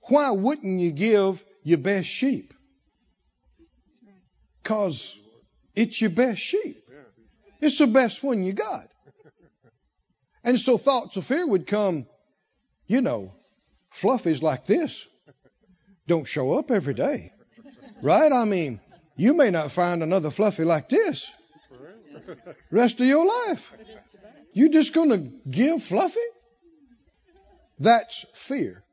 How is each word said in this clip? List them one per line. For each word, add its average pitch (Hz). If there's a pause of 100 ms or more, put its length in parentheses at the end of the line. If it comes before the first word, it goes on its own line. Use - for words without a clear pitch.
Why 285
wouldn't 196
you 175
give 190 (200)
your 160
best 185
sheep? - (2000)
'Cause 196 (580)
it's 226
your 220
best 220
sheep. - (800)
It's 302
the 294
best 240
one 240
you 190
got. 415 (1500)
And 240
so 247
thoughts 262
of 160
fear 339
would 185
come, 190 (840)
you 247
know, 107 (600)
fluffies 175
like 143
this 285 (1000)
don't 160
show 135
up 269
every 143
day. 208 (680)
Right? 226
I 247
mean, 165 (340)
you 226
may 294
not 156
find 175
another 160
fluffy 190
like 165
this 330 (1400)
rest 240
of 247
your 302
life. 440 (800)
You 269
just 302
gonna 311
give 170
fluffy? 320 (1600)
That's 214
fear. 120